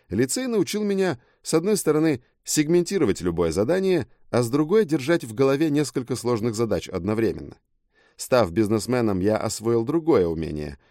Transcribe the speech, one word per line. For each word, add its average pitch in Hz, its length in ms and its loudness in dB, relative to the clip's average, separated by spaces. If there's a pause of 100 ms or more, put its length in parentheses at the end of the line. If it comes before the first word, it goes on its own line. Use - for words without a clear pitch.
Лицей 135 400 -2
научил 214 340 -2
меня, 190 380 -2 (220)
с - 120 -2
одной 185 220 2
стороны, 156 440 0 (220)
сегментировать 156 800 2
любое 85 320 0
задание, 165 560 0 (220)
а 117 120 2
с 117 80 -4
другой 156 340 2
держать 143 380 0
в 113 120 -12
голове 139 360 2
несколько 139 460 -2
сложных 117 400 -2
задач 104 320 -2
одновременно. 92 680 -2 (580)
Став 117 340 2
бизнесменом, 107 680 0
я 104 160 2
освоил 113 480 -2
другое 147 420 2
умение: 78 520 -6 (120)